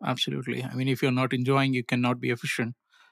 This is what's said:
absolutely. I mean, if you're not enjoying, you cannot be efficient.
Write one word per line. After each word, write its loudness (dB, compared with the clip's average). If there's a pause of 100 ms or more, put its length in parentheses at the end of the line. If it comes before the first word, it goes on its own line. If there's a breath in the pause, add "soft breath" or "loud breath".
absolutely. -2
I -8
mean, 0
if 0
you're 4
not 2
enjoying, 2
you 0
cannot 0
be -2
efficient. -4 (360 soft breath)